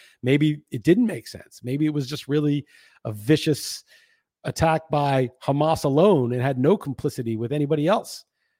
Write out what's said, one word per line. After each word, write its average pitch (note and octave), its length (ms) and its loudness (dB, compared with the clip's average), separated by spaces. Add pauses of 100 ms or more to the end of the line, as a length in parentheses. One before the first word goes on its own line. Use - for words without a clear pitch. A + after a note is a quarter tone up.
(220)
maybe D3 380 2 (100)
it A#2+ 140 -10
didn't G3 220 4
make D#3+ 200 -8
sense. - 380 -18
Maybe C#3 200 -2
it D3+ 80 0
was C#3+ 160 -4
just C#3+ 200 -10
really D3 360 0 (400)
a A#2 60 -6
vicious C3 720 0 (640)
attack D#3+ 440 0
by C#3 420 0 (120)
Hamas D3+ 420 0
alone D3 480 4
and B2 80 -2
had C3 180 -2
no C#3+ 180 4
complicity B2 600 -6
with A2+ 160 -4
anybody D3 360 0
else. - 360 -4 (360)